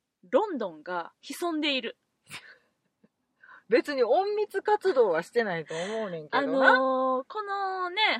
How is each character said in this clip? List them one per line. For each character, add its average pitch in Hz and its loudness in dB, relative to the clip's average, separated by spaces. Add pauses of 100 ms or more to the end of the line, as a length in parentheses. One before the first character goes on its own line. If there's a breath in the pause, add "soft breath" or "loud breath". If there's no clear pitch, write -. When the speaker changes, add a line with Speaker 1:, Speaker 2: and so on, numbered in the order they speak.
(300)
Speaker 1:
ロ 415 4
ン 277 -6
ド 202 -4
ン 156 -18
が 175 -6
潜 320 -6
ん 294 -2
で 294 0
い 254 -2
る。 - -8 (1700 loud breath)
Speaker 2:
別 277 2
に 254 2
隠 370 2
密 415 -2
活 415 0
動 233 6
は 165 0
し - -14
て 240 2
な 180 -2
い 151 -6
と 160 -10
思 208 -4
う 180 -8
ね 165 -10
ん 151 -16
け 254 0
ど - 0 (180)
な。 269 8
Speaker 1:
あ 262 6
の 262 0
ー、 - -14
こ 427 -10
の 381 -4
ね、 392 -4 (180)